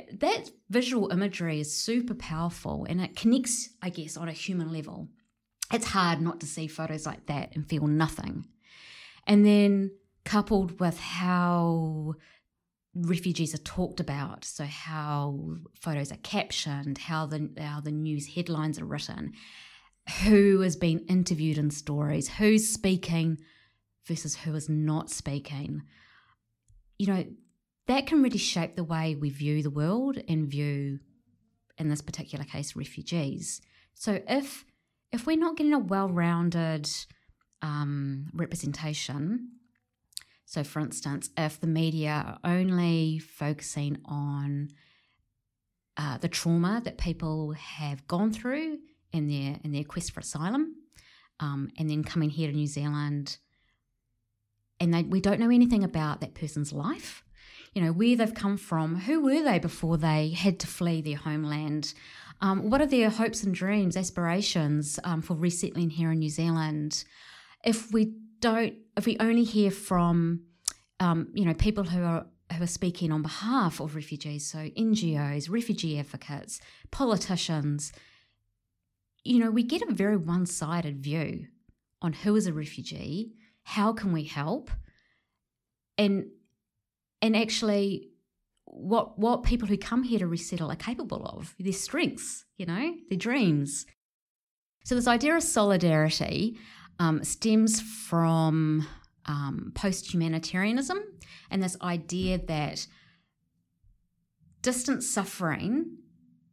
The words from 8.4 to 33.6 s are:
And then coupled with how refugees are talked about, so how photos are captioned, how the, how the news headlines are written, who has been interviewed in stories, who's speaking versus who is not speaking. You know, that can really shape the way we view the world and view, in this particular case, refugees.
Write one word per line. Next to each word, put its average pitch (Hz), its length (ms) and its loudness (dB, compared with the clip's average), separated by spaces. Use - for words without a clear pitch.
And 208 180 10
then 202 460 6
coupled 196 560 2
with 170 180 2
how 170 1160 0
refugees 170 640 0
are 147 40 -6
talked - 420 -4
about, 139 440 -6
so - 200 -10
how 151 920 -4
photos 143 300 -4
are 156 60 -10
captioned, 139 840 -4
how 160 280 -4
the, 151 300 -6
how 147 240 -8
the 151 120 -6
news 151 420 -4
headlines 160 460 -2
are 156 40 -8
written, 143 480 -8
who 202 380 10
has 180 120 2
been 165 340 2
interviewed 160 500 2
in 147 120 2
stories, 147 580 -2
who's 220 400 6
speaking 170 680 2
versus 160 260 -4
who 156 220 -6
is 151 120 -6
not 151 400 0
speaking. 147 760 -8
You 202 80 2
know, 190 180 2
that 277 180 2
can 311 160 6
really 214 160 4
shape - 380 -2
the 180 80 -4
way 160 300 -2
we 143 160 -2
view 147 320 0
the 147 80 -2
world 208 480 0
and 156 180 2
view, 139 520 -2
in 156 100 -2
this 147 140 -2
particular - 420 -10
case, - 320 -8
refugees. - 840 -6